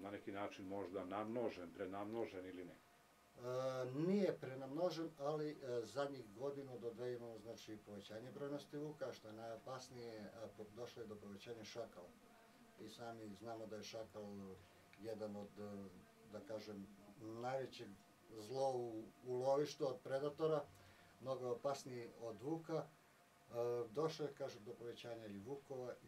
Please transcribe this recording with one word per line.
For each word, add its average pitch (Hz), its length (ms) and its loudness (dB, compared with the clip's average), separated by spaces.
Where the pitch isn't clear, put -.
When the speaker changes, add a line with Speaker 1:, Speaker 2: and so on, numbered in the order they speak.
Speaker 1:
na 98 100 -2
neki 104 200 -4
način 98 360 -2
možda 95 380 0
namnožen, 104 680 2
prenamnožen 101 720 0
ili 90 200 -6
ne? 82 80 -10
Speaker 2:
E, - 60 -16
nije 175 480 8
prenamnožen, 151 680 2
ali, 151 320 4
e, 120 340 0
zadnjih 131 400 0
godinu 135 400 -2
do 113 140 -2
dve 123 200 0
imamo, 117 260 -4
znači, 110 460 -8
povećanje 107 460 -6
brojnosti 143 460 -2
vuka, 147 340 -2
što 113 160 -10
je 107 60 -8
najopasnije, 117 840 -6
e, 101 160 -6
po-, 107 80 -8
došlo 117 260 -6
je 92 60 -4
do 104 80 -6
povećanja 101 480 -8
šakala. 107 460 -6
I 110 80 -6
sami 113 500 -6
znamo 113 260 -4
da 104 100 -4
je 104 80 -4
šakal 107 400 -6
jedan 107 340 -2
od, 101 240 -6
e, 101 280 -4
da 104 80 -6
kažem, 104 480 -4
najvećeg 120 680 0
zlo 131 340 6
u, 117 320 2
u 127 60 2
lovištu 139 540 8
od 127 160 2
predatora, 147 600 6
mnogo 127 240 2
je 123 60 4
opasniji 123 580 2
od 110 200 -4
vuka. 160 340 2
E, - 800 -6
došlo 151 340 4
je, 139 80 -2
kažem, 113 300 -4
do 117 100 -6
povećanja 113 520 -6
i 101 140 -6
vukova 127 540 -4